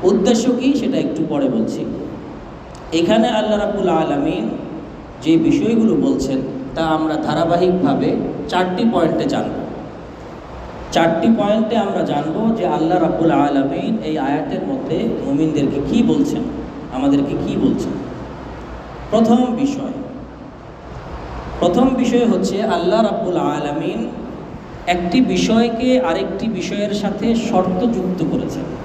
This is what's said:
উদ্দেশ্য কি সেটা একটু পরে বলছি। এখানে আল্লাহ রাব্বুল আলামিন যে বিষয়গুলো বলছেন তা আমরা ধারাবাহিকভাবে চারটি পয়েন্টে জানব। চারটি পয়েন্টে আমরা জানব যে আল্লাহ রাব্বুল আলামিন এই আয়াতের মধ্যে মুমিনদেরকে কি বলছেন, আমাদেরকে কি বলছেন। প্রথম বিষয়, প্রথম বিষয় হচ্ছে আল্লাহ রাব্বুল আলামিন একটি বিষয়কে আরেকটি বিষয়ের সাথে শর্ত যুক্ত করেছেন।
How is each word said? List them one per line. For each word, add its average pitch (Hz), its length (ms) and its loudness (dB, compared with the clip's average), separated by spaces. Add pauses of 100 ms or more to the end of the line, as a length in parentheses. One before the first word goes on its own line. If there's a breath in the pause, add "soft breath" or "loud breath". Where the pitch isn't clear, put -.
উদ্দেশ্য 220 480 4
কি 254 220 2
সেটা - 240 0
একটু 156 320 -2
পরে 143 200 0
বলছি। 113 360 -2 (1080)
এখানে 214 340 4
আল্লাহ 214 320 2
রাব্বুল 196 300 0
আলামিন 151 600 0 (720)
যে 165 160 6
বিষয়গুলো 226 580 4
বলছেন - 420 2 (380)
তা 160 100 0
আমরা 156 300 2
ধারাবাহিকভাবে 165 1000 2 (320)
চারটি 185 460 0
পয়েন্টে 165 320 2
জানব। - 240 0 (1400)
চারটি - 360 2 (100)
পয়েন্টে 220 400 2
আমরা 196 260 0
জানব 156 520 0
যে 175 120 -2
আল্লাহ 160 320 2
রাব্বুল 165 320 2
আলামিন 139 720 2
এই 156 160 -2
আয়াতের 147 480 -2
মধ্যে 151 420 -2 (160)
মুমিনদেরকে 143 560 2 (100)
কি 220 120 4
বলছেন, - 380 2 (520)
আমাদেরকে 139 420 2 (100)
কি - 160 -2
বলছেন। - 300 0 (1200)
প্রথম 233 340 6
বিষয়, - 460 -2 (1700)
প্রথম 247 300 4
বিষয় 240 360 2
হচ্ছে 196 380 2
আল্লাহ 185 380 2
রাব্বুল 185 360 0
আলামিন 147 720 -2 (800)
একটি 180 340 2
বিষয়কে 233 800 2
আরেকটি - 460 -2
বিষয়ের 208 460 -4
সাথে 202 420 0
শর্ত 185 480 0
যুক্ত 185 480 0
করেছেন। - 320 -4 (220)